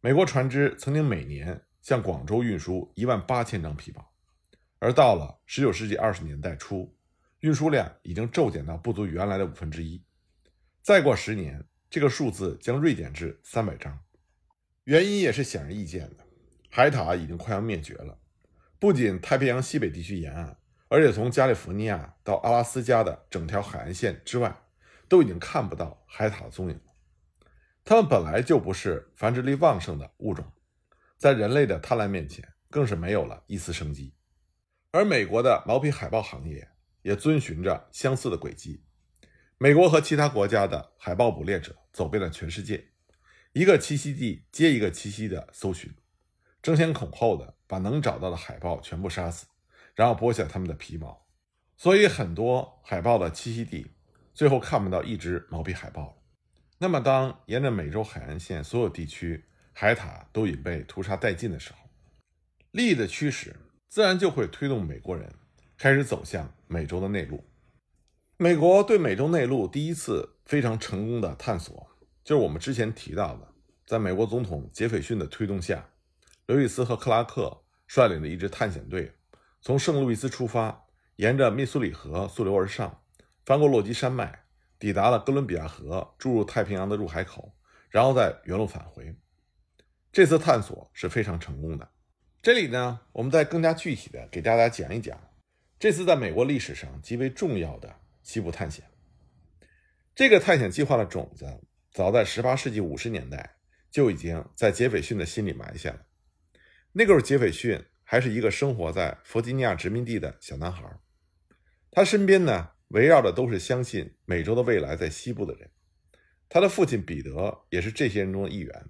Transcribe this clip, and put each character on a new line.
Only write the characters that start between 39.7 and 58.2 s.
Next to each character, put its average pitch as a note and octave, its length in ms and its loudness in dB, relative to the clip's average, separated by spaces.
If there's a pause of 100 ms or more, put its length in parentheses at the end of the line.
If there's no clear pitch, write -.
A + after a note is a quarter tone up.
国 E3+ 160 8
和 D#3 100 6
其 D3+ 160 0
他 D3 120 4
国 G#2 200 2
家 G2+ 180 4
的 - 300 -6
海 - 180 -6
豹 A#2 160 4
捕 D#2 140 -6
猎 F#2 160 -2
者 - 160 -16 (160)
走 E2 160 -4
遍 G2+ 140 -2
了 E2+ 80 -4
全 D#2+ 200 -10
世 G2 120 -10
界， - 300 -10 (600)
一 D#3 120 0
个 F#3 140 8
栖 - 180 -2
息 C#3 180 -4
地 A#2+ 360 -6
接 D#3+ 220 4
一 B2+ 60 2
个 G#2 120 0
栖 G2+ 200 -10
息 G#2+ 180 -8
地 F#2 60 -4
的 - 180 -10
搜 F#2+ 220 -4
寻， - 180 -14 (720)
争 D#3+ 140 2
先 D#3+ 160 4
恐 - 180 -6
后 A2 260 2
的 - 200 -12 (100)
把 F#2 120 -6
能 A2+ 220 -2
找 A#2+ 180 -2
到 F#2 120 -4
的 E2+ 60 -8
海 - 220 -14
豹 F2 220 -6
全 - 200 -10
部 F#2+ 80 -6
杀 E2+ 220 -6
死， - 160 -14 (480)
然 A2+ 140 4
后 A#2 60 2
剥 A#2 180 0
下 G#2+ 120 -2
它 D#2 140 -8
们 F2+ 100 -6
的 D#2 60 -6
皮 E2+ 220 -14
毛。 D2+ 300 -14 (500)
所 F#3 200 6
以 G#3 100 8
很 F#2 280 0
多 B2 500 -2
海 F#2 160 -4
豹 A2 180 4
的 F2 120 0
栖 A2+ 240 -10
息 A#2 100 -6
地 D#2+ 260 -12 (440)
最 D3+ 140 4
后 C3+ 120 4
看 A2+ 220 -2
不 F#2+ 80 -2
到 F2+ 120 -2
一 A2+ 140 -6
只 F2 340 -6
毛 E2 120 -6
皮 F#2 100 -6
海 - 180 -12
豹 D2 160 -12
了。 - 80 -18 (640)
那 F#3 100 -2
么 E3+ 100 0
当 C3 460 0
沿 A#2+ 180 -2
着 C#3 80 0
美 E2+ 200 -2
洲 G#2 120 -4
海 D#2 200 -10